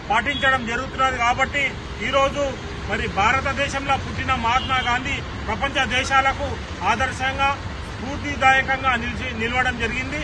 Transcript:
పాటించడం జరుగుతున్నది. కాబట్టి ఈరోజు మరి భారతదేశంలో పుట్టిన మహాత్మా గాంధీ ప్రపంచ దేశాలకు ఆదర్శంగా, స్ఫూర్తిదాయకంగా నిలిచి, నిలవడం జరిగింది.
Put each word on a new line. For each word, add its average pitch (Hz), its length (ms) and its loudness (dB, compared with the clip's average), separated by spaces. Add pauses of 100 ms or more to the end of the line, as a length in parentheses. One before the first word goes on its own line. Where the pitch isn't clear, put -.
పాటించడం 254 580 2
జరుగుతున్నది. 262 500 0
కాబట్టి 254 460 2 (440)
ఈరోజు 277 360 2 (460)
మరి 226 180 -2
భారతదేశంలో 269 920 2
పుట్టిన 254 380 -2
మహాత్మా 254 560 0
గాంధీ 269 260 -2 (280)
ప్రపంచ 269 400 0
దేశాలకు 269 640 2 (380)
ఆదర్శంగా, 262 640 0 (420)
స్ఫూర్తిదాయకంగా 269 1040 2
నిలిచి, 240 440 -4
నిలవడం 247 400 0
జరిగింది. 262 440 -2